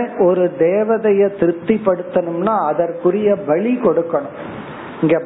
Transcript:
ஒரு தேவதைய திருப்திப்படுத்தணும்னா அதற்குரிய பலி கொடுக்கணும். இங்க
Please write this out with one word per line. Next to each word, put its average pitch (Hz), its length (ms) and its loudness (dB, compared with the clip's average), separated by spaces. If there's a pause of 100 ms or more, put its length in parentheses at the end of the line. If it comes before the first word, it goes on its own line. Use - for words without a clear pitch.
(200)
ஒரு 180 240 4 (140)
தேவதைய 202 680 2 (100)
திருப்திப்படுத்தணும்னா 180 1200 0 (100)
அதற்குரிய 170 640 0 (160)
பலி 185 300 0
கொடுக்கணும். 165 640 0 (600)
இங்க 160 260 2